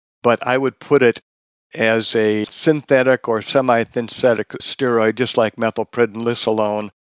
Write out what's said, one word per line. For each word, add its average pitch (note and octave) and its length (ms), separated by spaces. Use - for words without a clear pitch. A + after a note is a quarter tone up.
but A#2+ 240
I B2+ 100
would C3+ 220
put C#3+ 220
it A#2 200
as A2+ 420
a G#2+ 300
synthetic C3 800
or A2 140
semi-synthetic A#2 1080
steroid, A2+ 540
just A#2+ 200
like A2 220
methylprednisolone, A2 1300